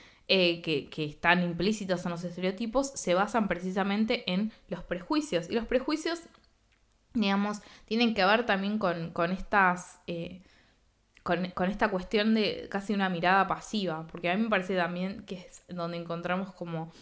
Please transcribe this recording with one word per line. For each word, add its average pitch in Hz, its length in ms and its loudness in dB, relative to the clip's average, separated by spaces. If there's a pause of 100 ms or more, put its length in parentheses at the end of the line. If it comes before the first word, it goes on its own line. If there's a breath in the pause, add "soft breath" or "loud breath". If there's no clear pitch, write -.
(280 loud breath)
eh, 175 340 4
que, 156 260 -2
que 156 160 -4
están 170 380 2
implícitas 180 640 0
en 175 80 -2
los 170 120 -8
estereotipos, 190 680 -2
se 175 200 0
basan 208 340 2
precisamente 196 840 0
en 214 200 0 (160 loud breath)
los 180 140 -8
prejuicios. 180 680 -2
Y 208 40 -2
los 220 120 0
prejuicios, 302 560 -2 (920)
digamos, 202 460 2 (260 loud breath)
tienen 226 280 2
que 196 100 4
ver 226 220 6
también 202 320 0
con, 170 320 0
con 175 220 0
estas, 185 760 2
eh, 175 360 -8 (800 soft breath)
con, 180 280 0
con 185 180 -2
esta 202 220 0
cuestión 208 440 2
de 208 360 0
casi 202 240 -4
una 196 140 2
mirada 180 400 4
pasiva, 160 580 -4
porque 170 240 -4
a 180 60 2
mí 220 80 2
me 233 40 -2
parece 190 280 0
también 175 500 -2
que 196 100 -10
es - 320 -18
donde 170 280 -6
encontramos 175 580 -4
como, 165 480 -8